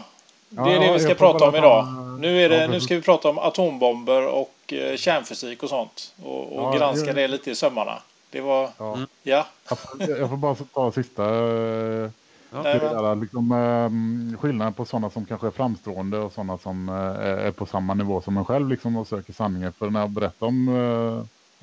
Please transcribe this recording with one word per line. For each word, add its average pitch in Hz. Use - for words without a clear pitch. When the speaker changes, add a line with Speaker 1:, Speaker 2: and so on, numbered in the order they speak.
Speaker 1:
Det 160
är 135
Speaker 2:
ja, -
Speaker 1:
det 175
vi 165
ska 156
Speaker 2:
jag 180
får 190
Speaker 1:
prata 160
om 143
Speaker 2:
bara 151
Speaker 1:
idag. 127
Speaker 2:
ta, 127
Speaker 1:
Nu 180
är 170
det, 165
Speaker 2:
ja, 156
Speaker 1:
nu 120
Speaker 2:
precis. 127
Speaker 1:
ska 175
vi 170
prata 160
om 147
atombomber 131
och, 135
eh, 135
kärnfysik 127
och 143
sånt. 120
Och, 135
och 135
Speaker 2:
Ja, -
Speaker 1:
granska 147
Speaker 2:
jag 131
Speaker 1:
det 135
lite 131
i 110
sömmarna. 113
Det 135
var, 135
Speaker 2:
Ja. 107
Speaker 3:
Mm. 131
Speaker 1:
ja. 139
Speaker 2:
Jag 127
får, 160
jag 131
får 139
bara 139
ta 131
sista, 120
eh, 113
Speaker 3:
Ja. 143
Speaker 1:
Nej, 147
Speaker 2:
det 151
Speaker 1:
men 110
Speaker 2:
där, 107
liksom, 117
ehm, 117
skillnaden 110
på 120
såna 110
som 107
kanske 113
är 101
framstående 101
och 104
såna 95
som, 92
eh, 95
är, 95
är 101
på 98
samma 95
nivå 101
som 101
en 95
själv, 135
liksom, 120
och 110
söker 101
sanningen. 90
För 104
när 107
jag 104
berättar 104
om, 127
eh, 117